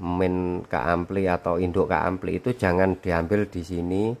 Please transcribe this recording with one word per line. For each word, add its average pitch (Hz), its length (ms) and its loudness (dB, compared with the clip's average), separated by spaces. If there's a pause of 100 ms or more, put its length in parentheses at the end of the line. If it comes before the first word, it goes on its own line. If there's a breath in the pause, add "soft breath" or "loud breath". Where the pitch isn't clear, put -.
main 90 640 0
ke - 80 -6
ampli 87 560 0
atau 87 320 0
induk 90 320 2
ke - 0 -
ampli 87 480 -2
itu 123 160 -2
jangan 92 400 2
diambil 90 480 0
di 92 160 -8
sini 90 480 -2 (100)